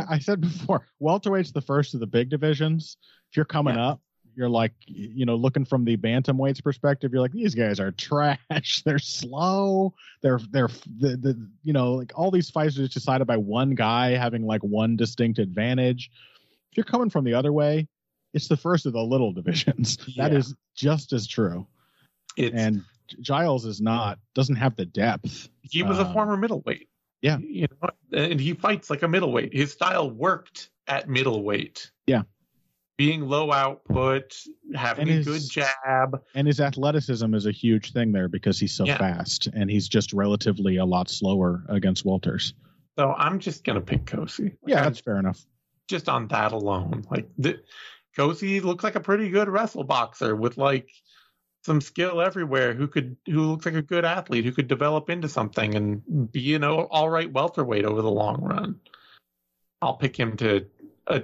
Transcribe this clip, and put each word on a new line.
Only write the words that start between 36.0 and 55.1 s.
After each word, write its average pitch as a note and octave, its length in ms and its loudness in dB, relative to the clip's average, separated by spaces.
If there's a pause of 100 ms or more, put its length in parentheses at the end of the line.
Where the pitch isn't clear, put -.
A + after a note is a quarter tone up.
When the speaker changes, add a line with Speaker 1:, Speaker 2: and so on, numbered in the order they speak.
Speaker 1:
And C#3 120 2
his D3 140 2
athleticism C3 720 0
is G#2 140 0
a G#2 40 2
huge A2 400 2
thing A2+ 220 0
there F#2 160 0
because F2+ 320 0
he's G2 120 -2
so F#2+ 120 0
Speaker 2:
Yeah. C#3+ 120 2
Speaker 1:
fast F2 500 -2
and G2+ 220 -2
he's G2+ 200 0
just G#2 240 0
relatively G2+ 640 0
a F#2 80 2
lot F2+ 240 0
slower F#2 580 0
against F#2+ 380 0
Walters. F#2+ 480 -2 (440)
Speaker 2:
So C#3 140 2
I'm E3+ 280 0
just - 260 -8
gonna G2+ 160 -2
pick - 240 -2
Kosi. - 380 -6
Like, G3 100 -2 (140)
Speaker 1:
Yeah, C4 100 4
Speaker 2:
I'm C#3 80 4
Speaker 1:
that's C#3 160 -2
fair G2+ 180 -2
enough. F#2+ 260 -2 (420)
Speaker 2:
just E3+ 200 -4
on A#2+ 220 -2
that G#2+ 240 0
alone. G2+ 580 -2
Like, - 260 -4
the, C#3 220 0 (580)
Kosi F3+ 460 0
looks F3 180 -2
like G#3+ 140 -4
a G3+ 60 0
pretty G3+ 280 0
good G3 200 2
wrestle G3+ 340 -2
boxer A#2+ 500 0
with, A2+ 240 0
like, C#3 320 0 (760)
some D3+ 160 4
skill E3+ 400 -2
everywhere, C#3+ 520 2
who C#3 140 -2
could, B2+ 380 -4
who D#3+ 160 2 (100)
looks D#3+ 140 -6
like D#3+ 100 -2
a D#3 60 2
good E3+ 240 0
athlete, E3 400 0
who B2 80 0
could C3 160 -2
develop D3 400 0
into E3+ 180 -4